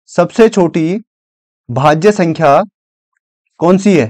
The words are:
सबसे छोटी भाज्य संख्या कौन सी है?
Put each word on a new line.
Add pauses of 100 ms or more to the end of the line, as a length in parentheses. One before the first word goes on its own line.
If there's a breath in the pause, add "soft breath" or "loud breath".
(120)
सबसे
छोटी (720)
भाज्य
संख्या (1000)
कौन
सी
है?